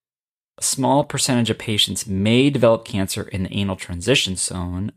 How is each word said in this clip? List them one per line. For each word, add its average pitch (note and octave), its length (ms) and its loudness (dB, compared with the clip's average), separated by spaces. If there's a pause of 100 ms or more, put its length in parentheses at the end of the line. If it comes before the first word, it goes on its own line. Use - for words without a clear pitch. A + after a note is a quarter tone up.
(580)
A - 60 -8
small C3+ 400 2
percentage A#2+ 460 0
of A2 80 0
patients G#2 500 -2
may A2 420 4
develop A#2 360 4
cancer G2 380 -4
in F#2 200 -6
the F2+ 100 -6
anal G2 220 -2
transition F#2+ 600 -2
zone F#2 600 -6